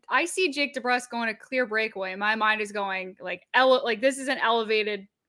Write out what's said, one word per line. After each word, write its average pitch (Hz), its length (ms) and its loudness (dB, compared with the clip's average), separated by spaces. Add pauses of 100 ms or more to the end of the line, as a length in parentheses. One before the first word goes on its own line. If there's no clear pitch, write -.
I 269 160 2
see 349 260 0
Jake 285 240 -2
DeBrusk 247 360 -2
going 233 180 -4
a 214 80 -4
clear 254 300 -4
breakaway, 208 500 -4
my 208 200 0
mind 214 260 2
is 208 100 -8
going, 190 480 -6
like, 180 340 -10
ele-, 254 300 6
like, 226 160 -2
this 262 180 2
is 269 120 -6
an 262 80 -2
elevated 214 720 0 (200)